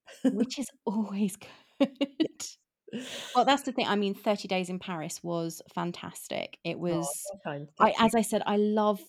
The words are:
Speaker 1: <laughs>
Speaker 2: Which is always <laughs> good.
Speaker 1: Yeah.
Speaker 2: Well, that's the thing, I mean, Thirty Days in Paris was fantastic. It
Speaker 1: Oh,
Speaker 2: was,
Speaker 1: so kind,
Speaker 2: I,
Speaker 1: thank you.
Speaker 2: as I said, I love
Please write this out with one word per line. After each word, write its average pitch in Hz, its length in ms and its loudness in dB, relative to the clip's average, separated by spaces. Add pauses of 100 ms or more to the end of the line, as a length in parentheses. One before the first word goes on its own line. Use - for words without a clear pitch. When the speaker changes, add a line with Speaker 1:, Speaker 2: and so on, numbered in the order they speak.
(240)
Speaker 1:
<laughs> - 80 -
Speaker 2:
Which 226 280 -2
is 254 80 -6 (180)
always 202 520 -2 (220)
<laughs> - 200 -20
good. 277 640 -2 (480)
Speaker 1:
Yeah. - 280 -10 (160)
Speaker 2:
Well, 240 100 6
that's 269 180 4
the 262 80 -4
thing, - 160 0
I 202 80 2
mean, 196 200 0
Thirty 202 320 -2
Days 185 220 0
in 185 100 -4
Paris 170 440 -6
was 170 380 -2 (120)
fantastic. - 920 -6
It 165 160 -4 (100)
Speaker 1:
Oh, 165 120 0
Speaker 2:
was, 165 140 -2
Speaker 1:
so 196 300 -10
kind, 147 220 -8 (120)
Speaker 2:
I, 220 100 8
Speaker 1:
thank - 120 0
you. 226 40 8
Speaker 2:
as 226 100 4
I 226 60 6
said, 208 240 0
I 208 120 2
love 208 520 4